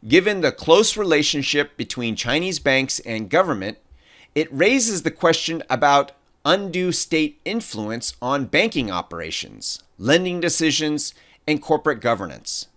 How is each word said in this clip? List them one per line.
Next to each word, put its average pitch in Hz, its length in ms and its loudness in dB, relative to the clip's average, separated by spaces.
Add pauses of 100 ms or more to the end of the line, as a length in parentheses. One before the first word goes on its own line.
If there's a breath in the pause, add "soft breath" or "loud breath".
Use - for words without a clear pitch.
Given 185 340 4
the 143 120 2
close 196 440 4
relationship 147 800 0
between 117 380 -4
Chinese 156 460 -2
banks 135 400 0
and 110 300 -8
government, 117 480 0 (560 soft breath)
it 156 180 0
raises 214 500 2
the 160 100 -2
question 165 560 0
about 143 440 4 (320)
undue 180 480 0
state 156 520 -2
influence 117 760 -6
on 135 220 -2
banking 135 480 -2
operations, 82 920 -8 (140)
lending 180 440 0
decisions, 156 720 0 (340 soft breath)
and 151 140 0
corporate 147 380 0
governance. 95 680 -4 (100)